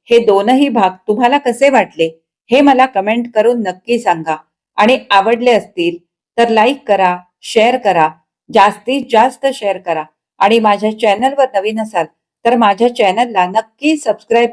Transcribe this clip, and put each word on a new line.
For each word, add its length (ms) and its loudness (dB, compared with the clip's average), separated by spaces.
हे 140 2
दोनही 500 2
भाग 220 0
तुम्हाला 480 -2
कसे 320 0
वाटले 520 -2
हे 100 4
मला 260 4
कमेंट 480 -4
करून 280 0
नक्की 360 -4
सांगा 380 -4
आणि 220 2
आवडले 400 2
असतील 460 -2
तर 100 2
लाईक 400 0
करा, 300 0
शेअर 360 0
करा, 320 0
जास्तीत 580 0
जास्त 440 0
शेअर 240 -6
करा 260 -6
आणि 200 2
माझ्या 400 -2
चॅनलवर 560 0
नवीन 260 -4
असाल 260 -6
तर 120 2
माझ्या 400 0
चॅनलला 500 0
नक्की 500 -4
सबस्क्राईब 560 -2